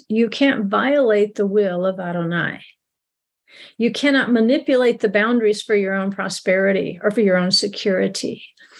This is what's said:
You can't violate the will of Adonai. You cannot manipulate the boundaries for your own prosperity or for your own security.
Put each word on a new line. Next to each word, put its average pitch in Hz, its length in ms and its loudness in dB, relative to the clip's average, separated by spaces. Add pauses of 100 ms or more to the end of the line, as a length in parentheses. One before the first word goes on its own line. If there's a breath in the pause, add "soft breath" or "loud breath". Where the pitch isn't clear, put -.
You 220 220 0
can't 262 360 0
violate 214 720 2
the 202 120 -2
will 190 380 0
of 190 140 -2
Adonai. 175 640 -4 (1160 loud breath)
You 233 140 0
cannot 269 400 0
manipulate 240 680 2
the 226 100 0
boundaries 214 520 2
for 220 140 -2
your 196 180 0
own 196 180 -2
prosperity 190 920 -2
or 214 80 2
for 220 100 0
your 190 160 4
own 180 140 0
security. 190 920 -2 (340 loud breath)